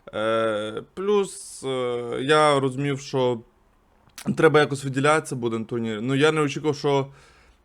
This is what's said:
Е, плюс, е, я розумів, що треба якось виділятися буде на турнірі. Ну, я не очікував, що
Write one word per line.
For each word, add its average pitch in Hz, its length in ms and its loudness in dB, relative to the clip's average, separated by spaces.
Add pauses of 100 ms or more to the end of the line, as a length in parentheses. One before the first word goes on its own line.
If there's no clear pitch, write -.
(140)
Е, 110 720 -2 (100)
плюс, - 680 -2
е, 123 580 -4
я 151 380 4
розумів, 135 400 -2
що 123 400 -2 (960)
треба 151 220 6
якось 139 240 0
виділятися 143 520 0
буде 113 240 -4
на 110 60 -6
турнірі. 113 360 -4
Ну, 131 140 -2
я 147 160 4
не 156 100 0
очікував, 143 340 -2
що 139 320 0 (580)